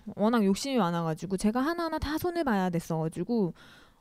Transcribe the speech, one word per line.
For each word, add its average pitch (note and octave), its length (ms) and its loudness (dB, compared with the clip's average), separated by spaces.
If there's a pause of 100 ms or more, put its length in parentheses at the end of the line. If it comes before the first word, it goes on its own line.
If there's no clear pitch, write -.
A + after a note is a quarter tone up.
(160)
워낙 A3 300 4
욕심이 B3 320 0
많아가지고 E3+ 600 0
제가 G#3+ 240 2
하나하나 D#4+ 380 -2
다 D4 180 -2
손을 E4+ 260 -2
봐야 G3+ 260 2
됐어가지고, E3+ 840 -2 (480)